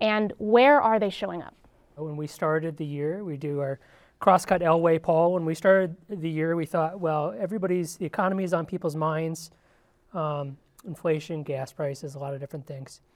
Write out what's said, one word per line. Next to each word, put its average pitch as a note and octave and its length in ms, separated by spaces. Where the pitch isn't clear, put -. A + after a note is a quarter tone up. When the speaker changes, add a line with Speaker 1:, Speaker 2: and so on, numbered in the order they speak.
Speaker 1:
and G#3+ 380
where B3 420
are A3 180
they G#3 120
showing F#3 320
up? - 120
Speaker 2:
When D3+ 200
we D3+ 120
started D#3+ 480
the D#3 100
year, D3 380
we D#3+ 120
do C#3+ 220
our C#3 220
Crosscut F#3 400
Elway E3 420
poll. E3+ 300
When F3 120
we D#3+ 80
started F#3 440
the E3 220
year, D#3+ 240
we E3+ 100
thought, E3+ 360
"Well, D3+ 360
everybody's, F3+ 600
the - 100
economy F#3+ 380
is F3 100
on E3 120
people's E3+ 280
minds, D#3+ 560
um, D3 440
inflation, D#3 560
gas C3+ 300
prices, C#3 420
a C#3 60
lot C#3 140
of C3+ 60
different C#3+ 280
things." C#3 320